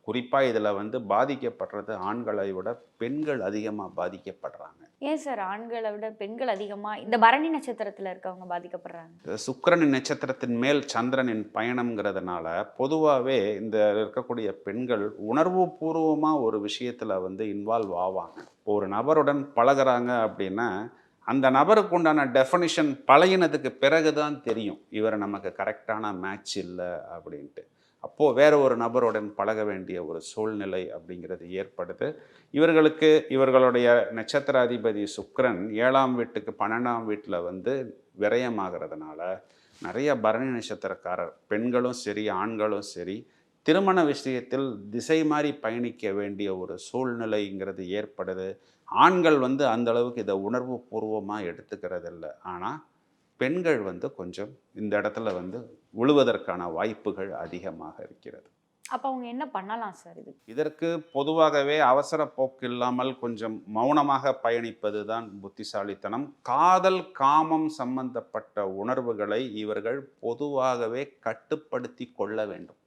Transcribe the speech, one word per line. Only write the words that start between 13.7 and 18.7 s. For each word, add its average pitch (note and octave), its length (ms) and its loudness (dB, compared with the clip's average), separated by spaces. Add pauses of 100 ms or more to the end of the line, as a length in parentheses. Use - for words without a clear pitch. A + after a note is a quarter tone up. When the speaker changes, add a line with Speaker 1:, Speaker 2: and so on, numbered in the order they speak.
Speaker 1:
இருக்கக்கூடிய A2+ 540 -2
பெண்கள் G#2 600 -4
உணர்வு E3 560 2
பூர்வமா D#3 760 0
ஒரு G#2+ 240 0
விஷயத்துல A2 560 -4
வந்து F#2 240 -6
இன்வால்வ் G2+ 520 -2
ஆவாங்க. F#2 480 -4 (180)
ஒரு G#2 240 0